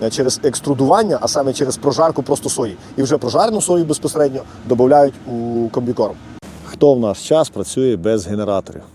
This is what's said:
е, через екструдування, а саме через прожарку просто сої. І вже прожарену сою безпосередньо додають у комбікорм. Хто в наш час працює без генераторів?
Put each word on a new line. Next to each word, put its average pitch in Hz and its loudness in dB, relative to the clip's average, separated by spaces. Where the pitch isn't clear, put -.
е, 110 0
через 131 -2
екструдування, 143 2
а 147 -2
саме 135 0
через 131 -2
прожарку 147 0
просто 143 -2
сої. 110 -4
І 135 0
вже 135 0
прожарену 185 0
сою 175 2
безпосередньо 147 -2
додають 131 6
у 117 -4
комбікорм. 120 -2
Хто 143 4
в 123 0
наш 104 -2
час 156 2
працює 120 -2
без 104 0
генераторів? 98 -4